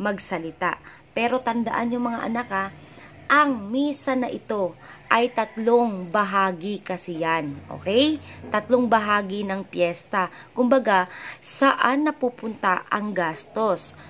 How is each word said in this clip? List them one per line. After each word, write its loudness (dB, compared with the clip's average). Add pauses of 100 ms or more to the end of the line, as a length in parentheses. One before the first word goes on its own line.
magsalita. -4 (320)
Pero 0
tandaan -2
niyo, -2
mga -4
anak, -4
ha, -2 (640)
ang 4
misa -2
na -2
ito -4 (400)
ay 4
tatlong 0
bahagi 0
kasi -6
yan. 0 (160)
Okay? 2 (320)
Tatlong 2
bahagi 2
ng -4
piyesta. -2 (240)
Kumbaga, 4 (320)
saan 2
napupunta -2
ang -2
gastos? -2 (160)